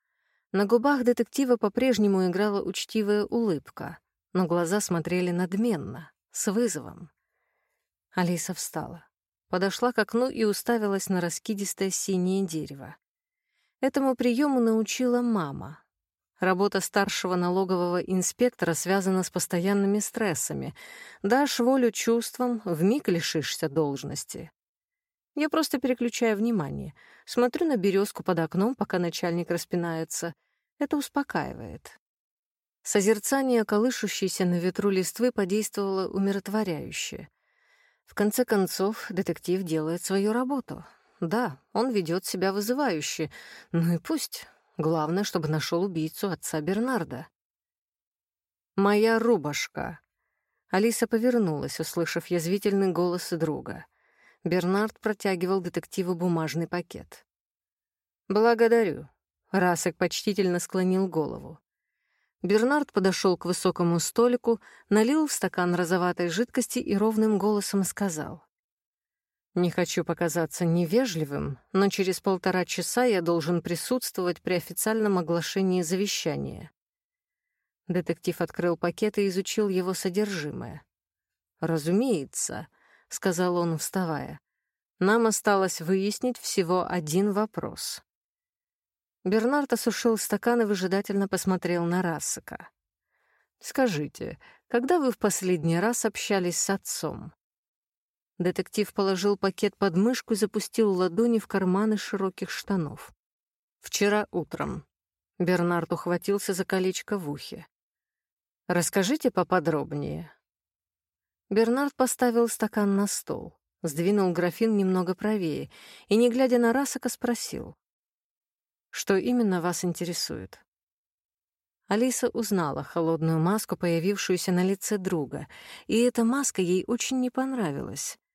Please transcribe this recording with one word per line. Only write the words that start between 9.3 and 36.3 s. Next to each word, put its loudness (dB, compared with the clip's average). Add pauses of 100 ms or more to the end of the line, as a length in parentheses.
подошла 0
к -2
окну 0
и -2
уставилась 0
на 0
раскидистое -4
синее 0
дерево. -8 (840)
Этому 2
приему 2
научила 2
мама. -4 (580)
Работа 2
старшего 0
налогового 2
инспектора 0
связана 2
с -8
постоянными 0
стрессами. -4 (480)
Дашь 2
волю 4
чувствам, 0
вмиг 2
лишишься -2
должности. -4 (840)
Я -2
просто 0
переключаю 0
внимание, -2 (300)
смотрю 0
на 2
березку 0
под 0
окном, 0
пока -2
начальник -2
распинается. -4 (460)
Это -2
успокаивает. -6 (840)
Созерцание 2
колышущейся 0
на 2
ветру 0
листвы 0
подействовало -2
умиротворяюще. -4 (760)